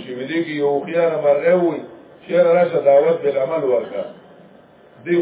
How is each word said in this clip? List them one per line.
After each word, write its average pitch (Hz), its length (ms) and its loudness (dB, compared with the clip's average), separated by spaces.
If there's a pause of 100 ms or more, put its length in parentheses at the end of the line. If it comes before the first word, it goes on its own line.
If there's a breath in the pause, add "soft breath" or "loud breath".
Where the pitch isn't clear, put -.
شي. 127 100 -14
وي 127 140 -10
دې 165 180 -4
کې 156 160 -8
یو 143 80 0
هوښیاره 160 560 -2
مرغۍ 160 320 2
ووایي 165 240 -2 (400)
چې - 100 -20
«یاره 170 220 4
راشه 165 260 2
دعوت 143 420 4
بالعمل 139 420 -2
ورکړه.» 110 420 -2 (1000)
دې 175 160 -2